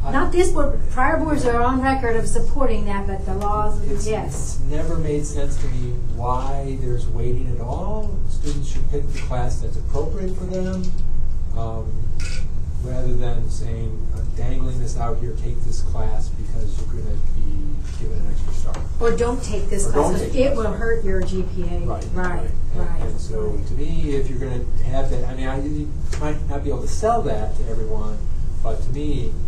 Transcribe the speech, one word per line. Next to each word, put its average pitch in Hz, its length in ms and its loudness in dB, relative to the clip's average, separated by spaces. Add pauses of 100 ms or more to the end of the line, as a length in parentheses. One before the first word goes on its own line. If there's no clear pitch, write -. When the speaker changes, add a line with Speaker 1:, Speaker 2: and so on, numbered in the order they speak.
Speaker 1:
I - 80 -2
Speaker 2:
not 277 200 2
this 349 200 4
board, 294 280 4
but - 100 2
prior 294 280 0
boards 294 280 -2
are 240 160 0
on 262 200 0
record 254 340 0
of 226 120 2
supporting 220 580 4
that, 196 200 -2
but 196 220 -4
the 190 80 -2
laws, 208 520 0
Speaker 1:
It's, - 200 0
Speaker 2:
yes. - 480 -4
Speaker 1:
it's - 60 -2
never 156 360 0
made 151 300 0
sense 143 340 0
to - 60 2
me 123 240 0 (240)
why - 680 -2
there's - 260 0
weighting 123 480 0
at - 60 -2
all. - 560 -2 (120)
Students - 420 0
should - 180 4
pick - 240 0
the - 60 -4
class 120 420 0
that's 117 160 -2
appropriate 185 580 -2
for 185 100 -4
them, 185 460 -2 (640)
um, 107 360 -2 (920)
rather - 300 0
than - 380 4
saying, - 640 -2
uh, - 60 -4 (140)
dangling 131 440 2
this - 180 0
out 113 220 0
here, 117 140 -2 (100)
take 120 220 0
this - 180 2
class - 460 2
because - 500 0
you're - 240 -2
gonna - 120 0 (200)
be - 640 0
given - 260 -2
an - 60 2
extra - 240 2
star. - 200 2 (240)
Speaker 2:
Or 226 160 2
don't 247 280 -2
take 214 260 -2
this 202 180 0
Speaker 1:
Or - 40 2
Speaker 2:
class, - 180 2
Speaker 1:
don't 202 100 0
take - 100 -4
Speaker 2:
it 262 200 2
Speaker 1:
this 254 80 0
Speaker 2:
will 220 60 -2
Speaker 1:
class. 208 160 -4
Speaker 2:
hurt 175 260 0
your 190 160 2
G 185 220 -2 (100)
P 180 80 -4
A. 175 40 -2 (160)
Speaker 1:
Right, 170 320 -4
Speaker 2:
Right, - 180 -2 (100)
Speaker 1:
right. - 80 -2 (240)
And, - 60 2 (100)
Speaker 2:
right, - 140 2
Speaker 1:
and - 160 0
so - 220 -4
Speaker 2:
right. - 260 -2
Speaker 1:
to - 80 -2
me, 151 400 2
if 135 160 0
you're 123 80 -2
gonna 127 240 -4 (220)
have - 260 2
that, 123 180 2
I - 60 -6
mean, 135 120 -2
I, 143 140 -2
you 147 320 -4 (260)
might 151 300 -2
not 139 140 -2
be 139 80 -2
able 139 100 -2
to 139 60 -2
sell 226 340 0
that - 360 -2
to - 120 0
everyone, - 480 0 (460)
but - 180 0
to - 80 2
me 143 420 0 (160)